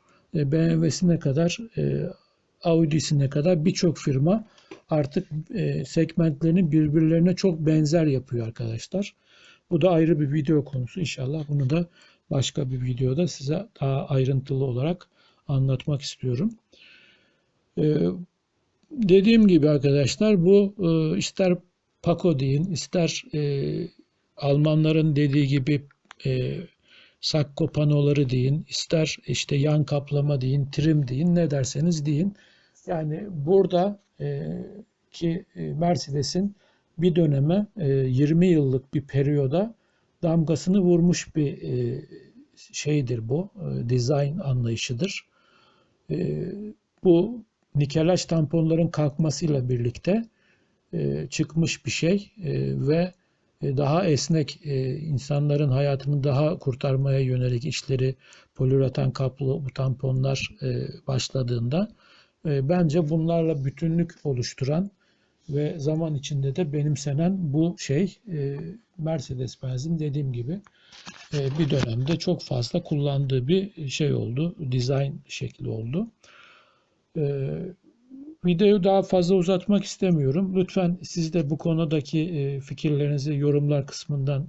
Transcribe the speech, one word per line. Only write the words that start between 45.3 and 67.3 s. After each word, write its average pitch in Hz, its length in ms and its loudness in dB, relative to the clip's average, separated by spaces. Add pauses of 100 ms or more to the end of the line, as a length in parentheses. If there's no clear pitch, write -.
E, 151 360 -4 (580)
bu 202 400 2 (300)
nikelaj 160 500 0
tamponların 165 640 0
kalkmasıyla 151 800 -2
birlikte, 127 560 -2 (680)
e, 147 380 -4
çıkmış 156 560 -2
bir 123 40 -4
şey, 196 420 -2 (120)
e, 139 80 -4 (360)
ve, 170 240 0 (500)
e, 143 140 -2
daha 147 300 2
esnek, 156 600 0
e, 135 320 -4
insanların 147 680 0
hayatını 139 560 0
daha 151 340 2
kurtarmaya 135 640 0
yönelik 127 440 0
işleri 131 500 -2 (400)
poliüreten 135 560 2
kaplı 135 360 -4
bu 135 280 -4
tamponlar, 131 760 -2 (120)
e, 127 240 -4 (200)
başladığında, 127 840 -2 (580)
e, 139 220 0
bence 165 420 2
bunlarla 160 540 0
bütünlük 165 500 -2 (100)
oluşturan 143 640 -2 (580)
ve 151 300 -4
zaman 156 360 -2
içinde 135 420 -4
de 170 160 -2
benimsenen 151 800 -2